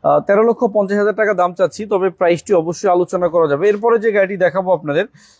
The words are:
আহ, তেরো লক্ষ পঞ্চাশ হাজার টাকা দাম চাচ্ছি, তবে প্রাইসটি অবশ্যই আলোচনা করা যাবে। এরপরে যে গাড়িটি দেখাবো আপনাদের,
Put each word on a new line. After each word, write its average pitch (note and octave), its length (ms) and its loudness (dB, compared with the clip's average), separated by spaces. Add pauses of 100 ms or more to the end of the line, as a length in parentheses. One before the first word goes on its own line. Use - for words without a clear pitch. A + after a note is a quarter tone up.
আহ, D3 160 2
তেরো G3+ 240 0
লক্ষ A#3 220 0
পঞ্চাশ G3+ 320 -2
হাজার G#3 180 0
টাকা G#3+ 180 0
দাম F3+ 200 0
চাচ্ছি, F#3+ 320 -2
তবে F#3+ 240 0
প্রাইসটি F3 440 0
অবশ্যই E3+ 360 0
আলোচনা F3+ 380 0
করা E3 200 2
যাবে। D3 220 0
এরপরে A3+ 300 2
যে A3 120 0
গাড়িটি G3 260 0
দেখাবো F3+ 360 0
আপনাদের, D#3 320 -2 (340)